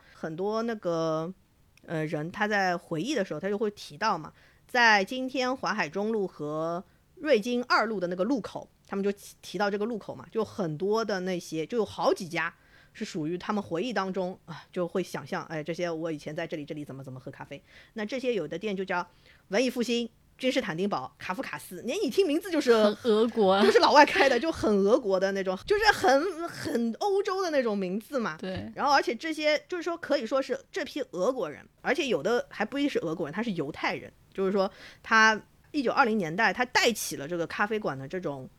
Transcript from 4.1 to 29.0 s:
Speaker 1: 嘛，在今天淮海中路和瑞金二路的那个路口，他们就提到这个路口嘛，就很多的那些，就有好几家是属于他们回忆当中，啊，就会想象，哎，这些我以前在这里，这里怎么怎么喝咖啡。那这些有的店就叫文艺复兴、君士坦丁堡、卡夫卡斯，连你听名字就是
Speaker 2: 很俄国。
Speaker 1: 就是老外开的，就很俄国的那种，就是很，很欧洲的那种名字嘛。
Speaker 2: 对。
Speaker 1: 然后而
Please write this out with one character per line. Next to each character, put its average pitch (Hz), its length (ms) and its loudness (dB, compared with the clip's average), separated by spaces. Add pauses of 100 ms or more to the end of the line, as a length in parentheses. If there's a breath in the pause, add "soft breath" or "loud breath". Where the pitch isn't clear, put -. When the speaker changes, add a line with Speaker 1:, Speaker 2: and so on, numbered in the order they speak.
Speaker 1:
嘛， 151 160 -10 (340 soft breath)
在 226 340 6
今 254 280 -4
天 254 260 0
淮 165 180 -2
海 160 140 0
中 196 240 -2
路 208 160 0
和 160 560 -4 (320 soft breath)
瑞 302 240 4
金 247 300 -2
二 302 160 4
路 214 160 -4
的 175 60 -2
那 180 100 -4
个 185 80 2
路 240 160 0
口， - 280 -12 (160)
他 196 120 -8
们 196 60 0
就 202 60 0 (320)
提 - 160 -12
到 202 140 0
这 208 60 -2
个 208 80 -2
路 233 120 -4
口 143 160 -12
嘛， 123 160 -16
就 220 140 -2
很 165 340 -4
多 208 280 0
的 202 160 -2
那 180 180 -2
些， 160 260 -6
就 240 120 -4
有 208 80 2
好 196 280 0
几 202 140 -8
家 165 260 -2 (420 soft breath)
是 226 100 -8
属 156 220 -6
于 175 100 -4
他 214 160 -4
们 202 80 -2
回 180 220 -4
忆 247 100 -4
当 190 180 -2
中， 185 340 -4
啊， - 260 -14
就 180 160 -2
会 180 160 -2
想 143 240 -12
象， 233 160 -4
哎， 156 180 -8
这 151 100 -6
些 170 200 -4
我 165 200 -4
以 151 60 -6
前 151 180 -10
在 165 120 -6
这 170 100 -6
里， 147 80 -8
这 160 80 -10
里 151 100 -10
怎 143 120 -12
么 135 80 -12
怎 131 100 -12
么 131 60 -12
喝 135 100 -14
咖 - 140 -14
啡。 143 180 -16 (320 loud breath)
那 226 100 -4
这 247 160 -4
些 247 140 0
有 170 140 -2
的 160 100 -6
店 208 180 -4
就 190 80 -4
叫 180 220 -2 (440 soft breath)
文 214 140 2
艺 254 60 2
复 240 140 0
兴、 233 260 0 (280)
君 254 140 0
士 277 100 2
坦 185 140 -2
丁 185 120 0
堡、 131 320 -4
卡 - 140 -6
夫 220 80 -6
卡 - 180 -8
斯， 175 220 -14
连 254 200 -4
你 294 80 0
听 381 160 -2
名 302 140 0
字 - 100 -10
就 330 100 0
是 254 140 6
Speaker 2:
很 214 300 4
俄 220 240 4
国。 196 340 4
Speaker 1:
就 - 80 6
是 427 100 8
老 339 120 6
外 285 140 10
开 - 240 4
的， 247 100 2
就 320 120 0
很 226 220 2
俄 202 240 6
国 196 220 2
的 190 140 2
那 196 100 -2
种， 185 220 -2
就 415 120 2
是 415 140 2
很， 339 560 2
很 233 520 -4
欧 403 220 2
洲 381 200 -2
的 359 100 -2
那 285 100 2
种 220 160 0
名 190 220 -2
字 285 180 -6
嘛。 175 220 -4
Speaker 2:
对。 190 340 -8
Speaker 1:
然 214 120 -2
后 294 80 4
而 277 80 6